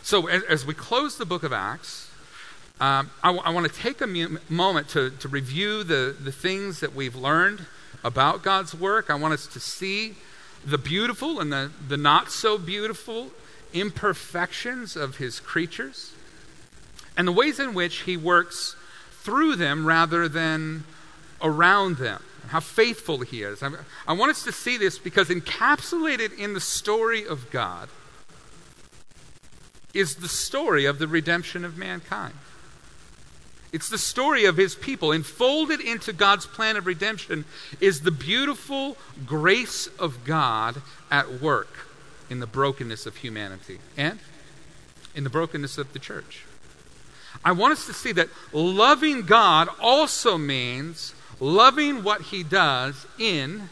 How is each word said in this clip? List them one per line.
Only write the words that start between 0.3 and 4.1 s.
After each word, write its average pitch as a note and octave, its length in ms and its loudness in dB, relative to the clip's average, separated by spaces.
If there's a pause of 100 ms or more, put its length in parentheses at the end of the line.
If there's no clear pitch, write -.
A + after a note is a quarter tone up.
as D#3 240 0
we D3+ 80 -4
close C4 440 -2
the A#3 60 -6
book E3+ 200 -4
of C#3 80 -2
Acts, G#2+ 580 -8 (680)
um, C3+ 320 2 (100)
I, F3+ 60 6
w-, F3+ 160 2
I E3 60 2
wanna E3+ 180 0
take - 320 -6
a C4 80 -2
mu-, E3 300 -4 (100)